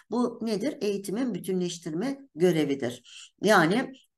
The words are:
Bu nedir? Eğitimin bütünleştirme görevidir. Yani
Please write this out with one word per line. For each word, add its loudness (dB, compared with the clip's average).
Bu 0
nedir? -2
Eğitimin -2
bütünleştirme -4
görevidir. 2
Yani 4